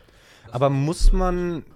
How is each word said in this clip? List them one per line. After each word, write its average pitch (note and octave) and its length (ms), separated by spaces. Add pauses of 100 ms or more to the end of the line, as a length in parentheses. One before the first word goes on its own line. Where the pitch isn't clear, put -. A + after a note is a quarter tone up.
(520)
Aber C#3 180
muss C#3 440
man F3+ 500 (120)